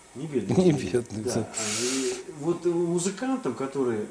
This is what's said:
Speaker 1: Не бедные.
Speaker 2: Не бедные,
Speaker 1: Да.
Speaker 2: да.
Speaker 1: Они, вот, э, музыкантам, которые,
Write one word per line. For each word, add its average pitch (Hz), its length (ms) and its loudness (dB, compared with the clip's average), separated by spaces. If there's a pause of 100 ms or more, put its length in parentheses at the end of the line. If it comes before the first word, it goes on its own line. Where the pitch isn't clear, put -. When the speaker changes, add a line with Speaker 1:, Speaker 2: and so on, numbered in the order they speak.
(140)
Speaker 1:
Не 135 120 -8
бедные. 131 380 0
Speaker 2:
Не 175 80 8
бедные, 113 520 0
Speaker 1:
Да. 120 100 -2
Speaker 2:
да. 113 140 0 (100)
Speaker 1:
Они, 123 540 0 (280)
вот, 170 260 0
э, - 40 4
музыкантам, 175 840 0
которые, 123 560 0